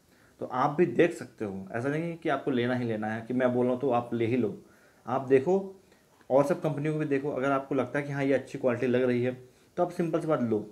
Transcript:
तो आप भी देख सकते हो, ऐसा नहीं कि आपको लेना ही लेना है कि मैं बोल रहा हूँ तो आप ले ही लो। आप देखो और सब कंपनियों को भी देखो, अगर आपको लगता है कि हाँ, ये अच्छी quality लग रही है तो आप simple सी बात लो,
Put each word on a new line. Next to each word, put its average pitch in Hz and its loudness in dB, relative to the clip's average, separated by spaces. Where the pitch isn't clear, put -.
तो - -6
आप 139 0
भी 180 4
देख 170 2
सकते - -10
हो, 95 -8
ऐसा 120 -4
नहीं 165 -4
कि 160 -4
आपको 139 0
लेना 123 2
ही 123 -2
लेना 107 -2
है 113 -4
कि 120 -6
मैं 123 2
बोल 123 2
रहा 127 2
हूँ 123 -6
तो 139 0
आप 120 0
ले 117 0
ही 123 0
लो। 107 0
आप 127 -4
देखो 135 4
और 139 6
सब 175 0
कंपनियों 151 -2
को 156 -2
भी 151 -2
देखो, 139 -2
अगर 135 0
आपको 139 -2
लगता 127 0
है 139 -4
कि 143 -6
हाँ, 139 -2
ये 139 4
अच्छी 131 -2
quality 127 0
लग 123 4
रही 123 2
है 127 0
तो 175 4
आप 175 -2
simple 170 0
सी 156 -4
बात 147 2
लो, 110 2